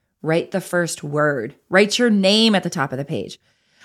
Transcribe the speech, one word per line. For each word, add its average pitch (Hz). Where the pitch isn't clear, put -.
Write 160
the 190
first 175
word. 147
Write 202
your 240
name 214
at 185
the 175
top 151
of 127
the 143
page. 120